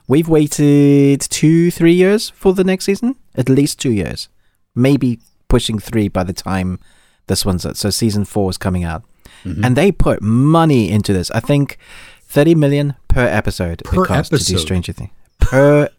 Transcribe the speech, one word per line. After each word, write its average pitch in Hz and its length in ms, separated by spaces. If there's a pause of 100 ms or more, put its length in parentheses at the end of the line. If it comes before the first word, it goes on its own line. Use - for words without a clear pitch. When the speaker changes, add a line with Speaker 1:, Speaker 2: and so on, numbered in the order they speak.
Speaker 1:
We've 160 220
waited 143 920
two, 165 500
three 170 220
years 190 380
for - 220
the 190 100
next 185 220
season, 240 300 (200)
at 123 140
least 143 300
two 135 120
years, 87 360 (460)
maybe 127 460 (280)
pushing 113 320
three 107 300
by 92 140
the 90 100
time 92 460 (480)
this - 180
one's 90 200
out. 73 120
So 104 120
season 104 360
four 98 240
is 92 80
coming 90 260
out, 82 200 (400)
Speaker 2:
Mm-hmm. 95 220
Speaker 1:
and 127 100
they 175 160
put - 300
money 131 680
into 104 240
this. 90 180
I 113 80
think 143 380 (440)
thirty 160 340
million 143 400 (120)
per 123 180
episode 92 580
Speaker 2:
Per 185 200
Speaker 1:
it 175 40
costs - 240
Speaker 2:
episode. - 140
Speaker 1:
to 92 80
do 98 60
Stranger 90 340
Things - 160 (300)
per 143 600